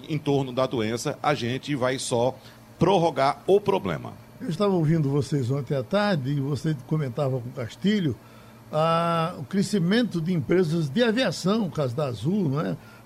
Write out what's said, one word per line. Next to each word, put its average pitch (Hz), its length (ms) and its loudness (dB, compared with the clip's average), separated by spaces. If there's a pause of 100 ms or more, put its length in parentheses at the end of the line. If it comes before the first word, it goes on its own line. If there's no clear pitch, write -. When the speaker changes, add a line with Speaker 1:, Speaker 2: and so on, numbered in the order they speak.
Speaker 1:
em 156 120 -2
torno 139 340 0
da 127 140 2
doença, 120 540 -2
a 151 120 2
gente 127 420 -4
vai 127 220 0
só 127 400 0 (400)
prorrogar 160 680 2
o 190 140 6
problema. 120 540 -2 (260)
Speaker 2:
Eu 262 100 -8
estava 202 240 2
ouvindo 160 360 2
vocês 143 420 0
ontem 143 240 -4
à 131 80 -2
tarde 190 480 0
e 147 80 -2
você 143 380 -2 (100)
comentava 135 520 -2
com 120 100 -10
o 131 40 -14
Castilho, 151 640 -2 (560)
ah, 165 680 0
o 143 40 -10
crescimento 190 760 0
de 165 100 -2
empresas 170 580 2
de 202 140 2
aviação, 214 640 0
o 147 60 -4
caso 131 240 -2
da 147 100 -2
Azul, 139 420 -2
não 139 140 0
é? 180 160 -4 (280)